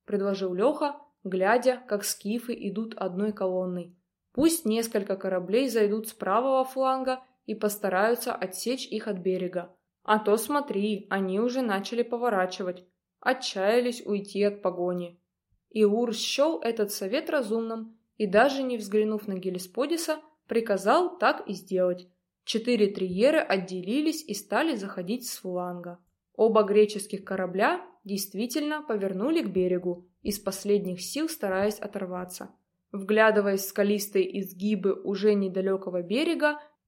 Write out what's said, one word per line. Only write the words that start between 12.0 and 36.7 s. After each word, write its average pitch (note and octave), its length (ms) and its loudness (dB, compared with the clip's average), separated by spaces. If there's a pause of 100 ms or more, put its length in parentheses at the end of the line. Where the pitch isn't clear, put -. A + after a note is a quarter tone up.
поворачивать. G3 800 -2 (360)
Отчаялись A#3+ 840 0
уйти G3+ 380 -2
от G3+ 180 0
погони». F3 580 -2 (500)
Иур A3 440 4
счел D#4 460 0
этот A3+ 320 -2
совет B3 360 -4
разумным A3+ 720 -2 (180)
и, G#3+ 100 0
даже C4 360 4
не B3 160 -2
взглянув G#3+ 480 0
на G3 80 -4
Гелисподиса, C4 840 -4 (260)
приказал A#3 720 2
так B3+ 300 2
и G3+ 60 -4
сделать. F3+ 520 0 (380)
Четыре A3 420 2
триеры G3 540 2
отделились G3 840 -2
и - 80 -6
стали B3+ 440 -2
заходить G3 520 -6
с - 100 -10
фланга. F3+ 600 -8 (360)
Оба G#3+ 280 6
греческих G3+ 640 2
корабля F#3+ 600 0 (200)
действительно B3 800 -4
повернули G#3+ 600 0
к G#3+ 60 -2
берегу, F3+ 600 0 (140)
из G#3 160 -4
последних F#3+ 640 -2
сил D#4 280 -4
стараясь G#3 520 -2
оторваться. F3+ 760 -10 (380)
Вглядываясь G3+ 720 4
в - 60 -6
скалистые G3+ 720 0
изгибы G3 540 0
уже G3+ 400 2
недалекого F#3+ 680 -2
берега, D4 580 0 (260)